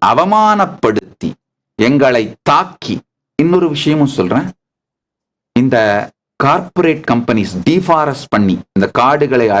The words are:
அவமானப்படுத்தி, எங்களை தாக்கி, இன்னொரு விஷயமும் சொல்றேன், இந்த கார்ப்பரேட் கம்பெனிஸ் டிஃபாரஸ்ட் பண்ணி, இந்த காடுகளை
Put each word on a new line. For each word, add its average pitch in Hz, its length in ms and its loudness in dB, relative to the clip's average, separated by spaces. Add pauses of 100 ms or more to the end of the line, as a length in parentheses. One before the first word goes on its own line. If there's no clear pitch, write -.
(120)
அவமானப்படுத்தி, 196 1200 -2 (560)
எங்களை 127 380 2 (240)
தாக்கி, 110 460 -2 (460)
இன்னொரு 175 320 2
விஷயமும் 147 460 0
சொல்றேன், 95 280 -2 (1120)
இந்த 131 160 2 (680)
கார்ப்பரேட் 160 680 0
கம்பெனிஸ் 117 420 -2 (140)
டிஃபாரஸ்ட் 160 640 0
பண்ணி, 101 220 2 (220)
இந்த 95 100 2 (120)
காடுகளை 123 480 2 (140)